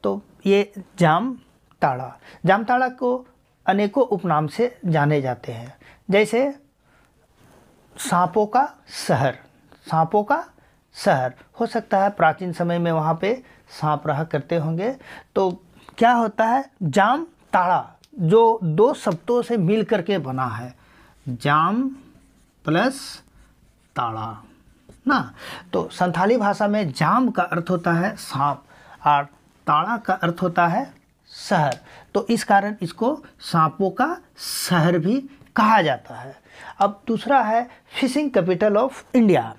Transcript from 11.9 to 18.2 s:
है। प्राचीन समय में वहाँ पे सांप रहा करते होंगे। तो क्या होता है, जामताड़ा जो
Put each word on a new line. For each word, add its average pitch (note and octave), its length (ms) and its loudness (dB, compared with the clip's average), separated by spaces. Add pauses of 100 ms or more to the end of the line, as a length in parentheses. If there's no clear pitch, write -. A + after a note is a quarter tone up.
है। G3 60 2
प्राचीन F3 440 0
समय E3+ 260 -2
में E3+ 120 0
वहाँ D#3+ 300 0
पे A#3+ 220 -2 (260)
सांप D3+ 380 -4
रहा D3+ 160 -2
करते D#3 320 -4
होंगे। E3 400 -2 (400)
तो F#3+ 280 -2 (340)
क्या A#3 140 4
होता A3 340 0
है, B3+ 200 0 (180)
जामताड़ा F#3 1000 0 (340)
जो A3 440 6